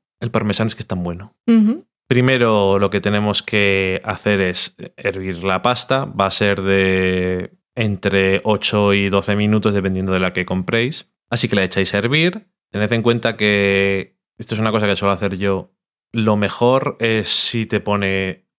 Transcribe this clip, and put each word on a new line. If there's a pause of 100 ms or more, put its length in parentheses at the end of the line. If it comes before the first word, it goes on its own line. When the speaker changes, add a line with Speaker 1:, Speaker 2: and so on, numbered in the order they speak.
(200)
Speaker 1:
El
parmesano
es
que
es
tan
bueno. (120)
Speaker 2:
Ujú. (240)
Speaker 1:
Primero
lo
que
tenemos
que
hacer
es (220)
hervir
la
pasta.
Va
a
ser
de (240)
entre
ocho
y
doce
minutos,
dependiendo
de
la
que
compréis. (180)
Así
que
la
echáis
a
hervir. (240)
Tened
en
cuenta
que, (220)
esto
es
una
cosa
que
suelo
hacer
yo, (400)
lo
mejor
es
si
te
pone (120)